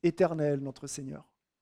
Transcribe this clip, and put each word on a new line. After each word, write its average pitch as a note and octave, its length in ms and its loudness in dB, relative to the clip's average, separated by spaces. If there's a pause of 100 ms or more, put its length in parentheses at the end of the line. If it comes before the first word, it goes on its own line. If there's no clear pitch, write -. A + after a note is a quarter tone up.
Éternel, D#3 580 2
notre C#3 260 -10
Seigneur ». C#3 440 -12 (320)